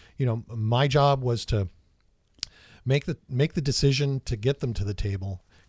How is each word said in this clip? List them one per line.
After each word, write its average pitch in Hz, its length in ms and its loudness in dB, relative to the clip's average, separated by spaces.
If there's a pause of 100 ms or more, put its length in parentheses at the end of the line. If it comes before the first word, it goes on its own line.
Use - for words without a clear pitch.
(180)
you 135 80 0
know, 117 220 0
my 120 400 2
job 139 340 4
was 120 240 -2
to 101 220 0 (1200)
make 139 200 0
the, 165 120 -6 (120)
make 139 240 0
the 170 80 -2
decision 139 640 2
to 120 100 -4
get 117 260 -2
them 120 120 -2
to 101 100 -2
the 101 120 -2
table, 98 480 -4 (260)